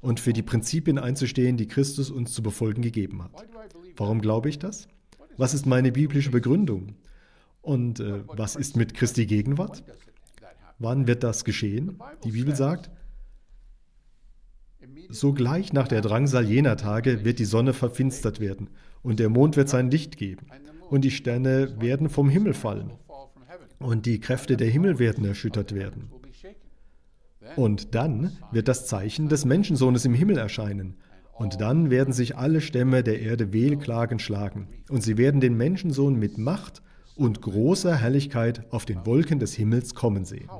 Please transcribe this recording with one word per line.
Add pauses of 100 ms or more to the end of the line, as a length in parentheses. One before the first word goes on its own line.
und
für
die
Prinzipien
einzustehen,
die
Christus
uns
zu
befolgen
gegeben
hat. (520)
Warum
glaube
ich
das? (500)
Was
ist
meine
biblische
Begründung? (680)
Und,
äh,
was
ist
mit
Christi
Gegenwart? (960)
Wann
wird
das
geschehen? (240)
Die
Bibel
sagt, (2250)
„Sogleich
nach
der
Drangsal
jener
Tage
wird
die
Sonne
verfinstert
werden (320)
und
der
Mond
wird
sein
Licht
geben (420)
und
die
Sterne
werden
vom
Himmel
fallen (840)
und
die
Kräfte
der
Himmel
werden
erschüttert
werden. (1500)
Und
dann (200)
wird
das
Zeichen
des
Menschensohnes
im
Himmel
erscheinen (380)
und
dann
werden
sich
alle
Stämme
der
Erde
wehklagend
schlagen (220)
und
sie
werden
den
Menschensohn
mit
Macht (340)
und
großer
Herrlichkeit
auf
den
Wolken
des
Himmels
kommen
sehen.“ (100)